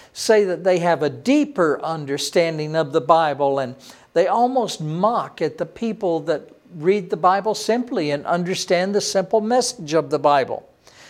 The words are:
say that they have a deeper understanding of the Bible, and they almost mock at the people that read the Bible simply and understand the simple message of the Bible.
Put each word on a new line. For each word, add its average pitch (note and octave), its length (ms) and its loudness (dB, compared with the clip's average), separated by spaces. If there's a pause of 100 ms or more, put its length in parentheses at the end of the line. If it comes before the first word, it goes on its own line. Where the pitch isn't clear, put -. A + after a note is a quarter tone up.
(120)
say G#3+ 340 4
that F3 180 -4
they F3+ 160 2
have E3 240 2
a D3 80 0
deeper F#3+ 720 2
understanding D3+ 920 -2
of D#3 160 0
the D#3+ 100 2
Bible, D3 580 2
and B2 160 -6 (380)
they E3+ 120 4
almost A#3+ 560 0
mock E3 580 -2
at D#3 200 -4
the E3 80 -6
people F#3+ 540 -4
that D3 280 -4 (280)
read F3+ 340 0
the G#3 40 -2
Bible F#3 380 2
simply A3+ 560 -2
and C#3+ 160 -4
understand F3+ 680 -2
the G3 60 2
simple G3 380 0
message G#3+ 540 -2
of D3 160 2
the D3 100 0
Bible. C#3+ 480 2 (420)